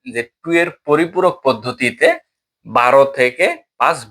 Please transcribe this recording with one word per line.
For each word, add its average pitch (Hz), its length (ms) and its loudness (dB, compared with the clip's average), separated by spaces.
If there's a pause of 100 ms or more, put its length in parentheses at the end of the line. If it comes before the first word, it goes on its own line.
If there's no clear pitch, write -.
যে 117 160 -8 (160)
টু 165 140 -12
এর 170 160 0 (160)
পরিপূরক 165 580 0
পদ্ধতিতে 123 680 -2 (580)
বারো 123 360 4 (120)
থেকে 127 320 0 (300)
পাঁচ 147 200 0 (140)